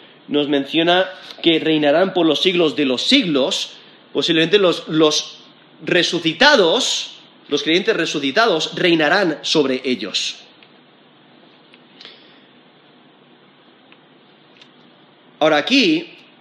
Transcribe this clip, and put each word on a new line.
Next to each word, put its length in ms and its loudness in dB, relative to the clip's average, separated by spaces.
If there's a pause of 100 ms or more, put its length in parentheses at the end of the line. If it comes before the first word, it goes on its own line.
(280)
nos 200 -2
menciona 600 0 (320)
que 200 2
reinarán 520 2
por 140 0
los 160 0
siglos 320 2
de 100 -2
los 180 -2
siglos. 720 0 (380)
Posiblemente 460 0
los, 300 0
los 500 0 (440)
resucitados, 1300 0 (320)
los 140 -2
creyentes 340 0
resucitados, 800 -2
reinarán 640 2
sobre 420 0
ellos. 540 -6 (4000)
Ahora 180 2
aquí, 640 0 (220)